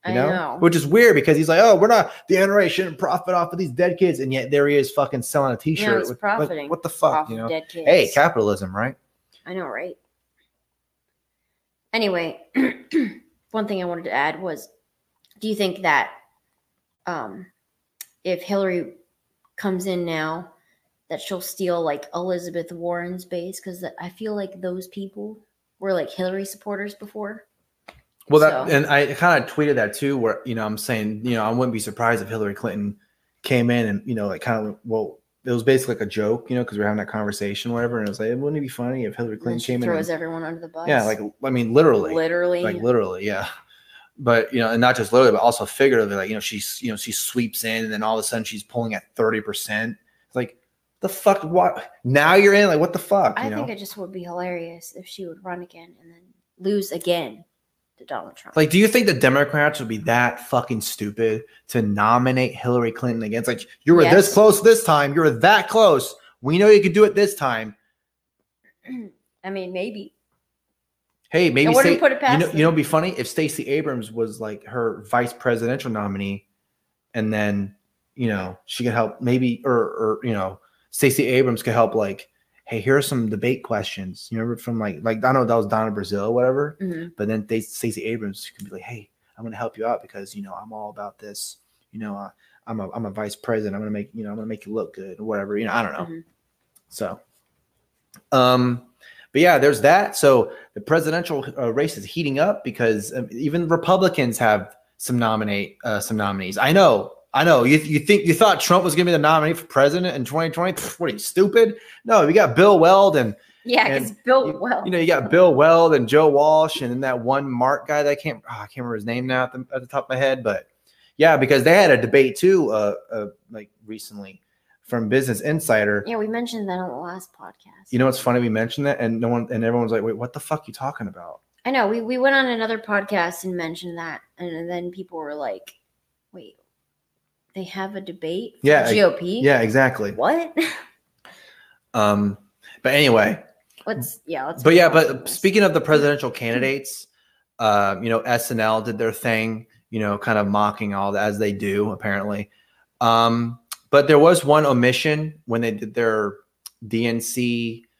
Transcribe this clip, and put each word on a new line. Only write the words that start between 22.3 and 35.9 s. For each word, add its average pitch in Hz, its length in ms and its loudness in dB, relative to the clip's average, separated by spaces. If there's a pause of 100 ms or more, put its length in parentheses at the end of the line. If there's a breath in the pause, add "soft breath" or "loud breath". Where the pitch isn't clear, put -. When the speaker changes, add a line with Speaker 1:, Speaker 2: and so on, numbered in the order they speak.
Speaker 2:
Warren's 175 540 -8
base? 180 340 -10
'Cause 180 240 -14 (160)
I 180 100 -12
feel 214 260 -10
like 190 260 -10
those 185 260 -8
people 208 500 -14 (420)
were, 190 140 -4
like, 165 160 -2
Hillary 190 360 -6
supporters 202 500 -10
before. 214 520 -16 (840)
Speaker 1:
Well, 151 100 6
that, 147 300 4
Speaker 2:
So. 151 60 2
Speaker 1:
and 147 100 4
I 143 220 2
kinda 151 400 2
tweeted 147 280 0
that 104 180 0
too, 139 240 -2
where, 110 280 0
you 120 100 -6
know, 110 100 -4
I'm 107 120 -6
saying, 107 480 -4
you 123 100 0
know, 110 80 0
I 107 60 0
wouldn't 123 240 0
be 110 60 -4
surprised 110 420 0
if 98 80 -10
Hillary 107 240 -4
Clinton 104 440 -6 (440)
came 120 280 2
in 120 180 0
and, 101 180 -4
you 123 100 -6
know, 104 120 -4
like, 90 140 -6
kinda, 107 440 -4
well, 110 340 -4 (240)
it 127 80 -6
was 117 120 -2
basically, 131 320 2